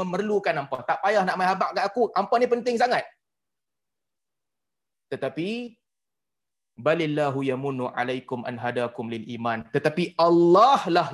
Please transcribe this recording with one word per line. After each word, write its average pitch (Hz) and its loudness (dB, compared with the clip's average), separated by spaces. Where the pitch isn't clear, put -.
memerlukan 190 -2
hampa. 135 -6
Tak - -2
payah 202 2
nak 180 -2
main 180 2
habaq 190 0
kat 180 -2
aku, 226 -2
hampa 190 0
ni 247 2
penting 240 -2
sangat." 240 0
Tetapi, 196 -8
"Balillahu 147 0
yamunnu 131 -2
alaikum 127 -6
an 120 -10
hadakum 120 -4
lil 113 -8
iman." 113 -4
Tetapi 156 0
Allah 170 6
lah 170 2